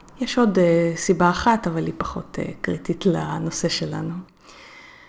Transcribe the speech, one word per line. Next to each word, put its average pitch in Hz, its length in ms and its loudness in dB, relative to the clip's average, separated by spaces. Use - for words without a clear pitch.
יש - 180 -4
עוד, 214 200 4
אה, 170 380 4
סיבה 175 340 2
אחת, 220 360 2
אבל 165 200 -2
היא 165 120 -4
פחות, - 400 -8
אה, - 220 -4
קריטית 170 460 -2
לנושא 160 640 -2
שלנו. 160 460 -4